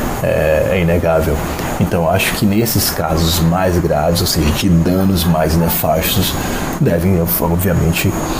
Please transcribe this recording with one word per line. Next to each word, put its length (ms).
é, 480
é 100
inegável. 560
Então, 300
acho 260
que 100
nesses 440
casos 520
mais 360
graves, 440
ou 60
seja, 240
de 180
danos 560
mais 320
nefastos, 760
devem, 420
obviamente, 720